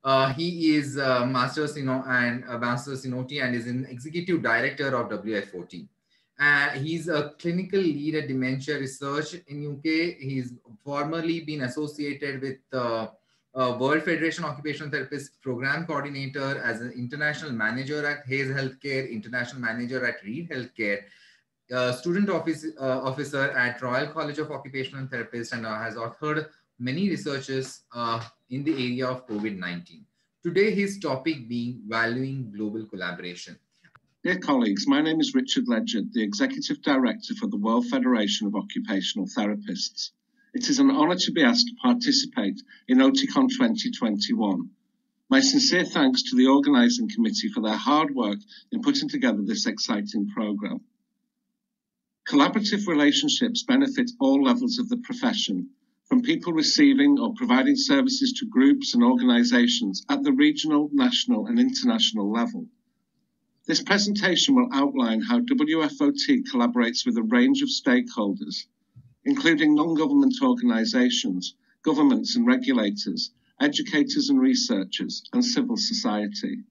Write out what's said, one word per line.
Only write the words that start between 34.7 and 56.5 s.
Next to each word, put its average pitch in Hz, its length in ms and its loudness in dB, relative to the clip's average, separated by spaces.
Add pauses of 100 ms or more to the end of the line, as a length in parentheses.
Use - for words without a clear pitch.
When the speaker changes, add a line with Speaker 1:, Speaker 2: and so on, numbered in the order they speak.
Speaker 2:
my 139 140 4
name 160 200 2
is 131 140 0
Richard 127 320 0
Ledgett, 110 460 -2
the 113 100 0
Executive 135 600 -2
Director 127 540 0
for 117 100 -6
the 101 100 -4
World 113 300 0
Federation 120 640 0
of 101 80 -2
Occupational 98 720 -4
Therapists. 104 840 -4 (420)
It - 160 -4
is 131 100 2
an 196 120 8
honor 165 260 2
to - 160 -2
be 120 100 2
asked - 240 4
to - 160 -10
participate 120 800 0 (260)
in 127 120 2
oticon 135 580 4
twenty 120 340 0
twenty-one. 104 760 0 (640)
My 131 100 6
sincere 147 440 4
thanks 131 400 2
to 127 120 -2
the 127 100 8
organizing 127 640 6
committee 107 400 0
for 110 140 -4
their 107 140 0
hard 143 380 0
work 104 240 -2 (320)
in 117 120 -4
putting 143 260 0
together 120 340 0
this 104 240 -2
exciting 104 600 -4
program. 104 520 -4 (1500)
Collaborative 180 580 0
relationships 147 800 2
benefit 131 460 2 (100)
all 135 220 4
levels 123 360 2
of 123 100 -4
the 123 100 -2
profession, 104 720 -4 (380)
from 127 140 4
people 160 300 0